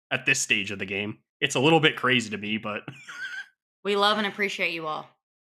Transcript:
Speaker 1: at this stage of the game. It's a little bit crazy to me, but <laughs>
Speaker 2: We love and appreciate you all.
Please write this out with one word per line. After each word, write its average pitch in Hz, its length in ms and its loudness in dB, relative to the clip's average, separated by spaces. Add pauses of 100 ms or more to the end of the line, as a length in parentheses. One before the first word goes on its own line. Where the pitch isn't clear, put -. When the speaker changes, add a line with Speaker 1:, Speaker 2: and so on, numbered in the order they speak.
(120)
Speaker 1:
at 131 140 -2
this 135 140 2
stage 107 320 0
of 101 80 -6
the 101 60 -6
game. 101 340 -4 (220)
It's - 140 0
a 143 40 2
little 156 200 6
bit 147 160 4
crazy 123 360 2
to 107 60 -4
me, 107 200 -4
but 107 240 -8 (520)
<laughs> - 500 -16
Speaker 2:
We 202 120 0
love 208 220 4
and 208 100 0
appreciate 196 460 -2
you 160 140 -6
all. 147 200 -6 (460)